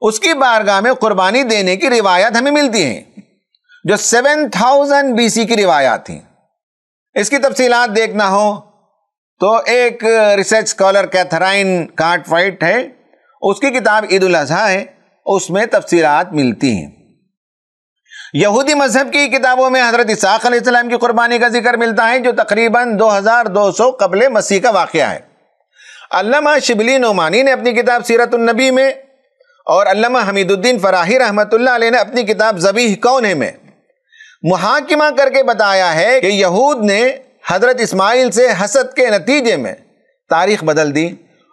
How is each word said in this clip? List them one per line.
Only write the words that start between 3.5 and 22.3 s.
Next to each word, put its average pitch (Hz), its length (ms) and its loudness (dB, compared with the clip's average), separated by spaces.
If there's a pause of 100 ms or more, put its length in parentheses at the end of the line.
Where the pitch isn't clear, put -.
जो 196 120 2
सेवन 285 540 0
थाउजेंड 277 640 2
बी 226 140 0
सी 226 160 -2
की 233 100 -2
रिवायत 147 440 2
थी। 78 200 -16 (960)
इसकी 277 240 -2
तफसीलात 247 520 0
देखना 208 360 -2
हो 202 220 0 (920)
तो 220 260 2
एक 240 320 0 (380)
रिसर्च 214 320 0
स्कॉलर 196 380 0
कैथरीन 185 800 -2 (120)
कार्टराइट 170 680 -2
है, 196 280 -2 (500)
उसकी 202 300 -2
किताब 214 400 0
ईद 185 120 2
उल 180 120 2
अजहा 165 320 0
है, 190 260 -4 (320)
उसमें 196 440 -2
तफसीलात 160 640 0
मिलती 127 420 0
हैं। 76 200 -10 (1400)
यहूदी 220 380 0
मजहब 269 360 0
की 285 200 0
किताबों 254 400 0
में 262 120 0
हजरत 233 280 0
इसहाक 214 360 0
अलैहिस्सलाम 240 440 0
की 233 80 -2
कुर्बानी 233 420 0
का 240 100 2
जिक्र 233 280 0
मिलता 226 280 0
है, 247 140 0
जो 247 140 0